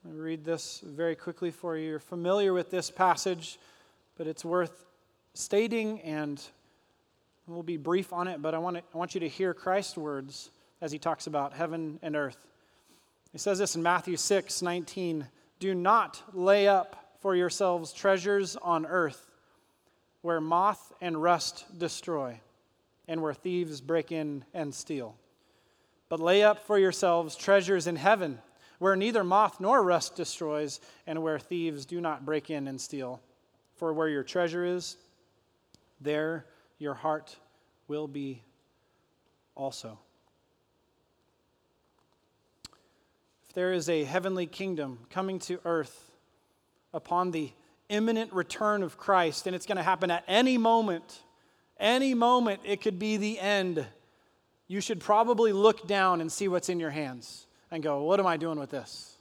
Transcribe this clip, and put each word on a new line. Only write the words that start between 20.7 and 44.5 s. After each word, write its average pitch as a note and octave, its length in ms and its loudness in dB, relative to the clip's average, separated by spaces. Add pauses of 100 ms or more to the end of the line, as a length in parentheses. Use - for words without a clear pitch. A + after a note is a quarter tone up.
and E3 200 -2
rust E3+ 440 2 (120)
destroy D3 600 -6 (680)
and E3 140 -4
where D#3 120 -2
thieves E3 480 -4
break D#3 300 -2
in D3+ 420 -6
and D3 200 -8
steal. A#2+ 440 -10 (920)
But E3 120 -4
lay F3+ 240 6
up G#3 160 6
for G#3 200 2
yourselves E3+ 560 2
treasures F#3+ 520 4
in E3+ 80 -2
heaven D#3+ 440 2 (380)
where F#3+ 180 4
neither G#3+ 280 2
moth G3 360 4
nor A3 240 4
rust F3 320 2
destroys D3+ 640 -6 (260)
and D#3+ 160 -6
where D#3 180 -2
thieves E3 460 -4
do F3 140 -6
not D3+ 240 -4
break D3+ 260 -2
in C#3+ 180 -4
and C3 120 -8
steal. B2+ 400 -8 (560)
For E3 160 -2
where D#3 160 0
your C#3+ 160 0
treasure F3 400 -2
is, F3+ 320 -4 (1040)
there D3+ 460 -2 (320)
your D3 160 -6
heart D#3 420 -4 (520)
will D3+ 200 -6
be C#3 360 -10 (1120)
also." B2+ 440 -10 (3500)
If - 60 -20
there F#3 200 0
is E3 160 -2
a D#3 160 2
heavenly F3+ 420 -4
kingdom C#3+ 640 -8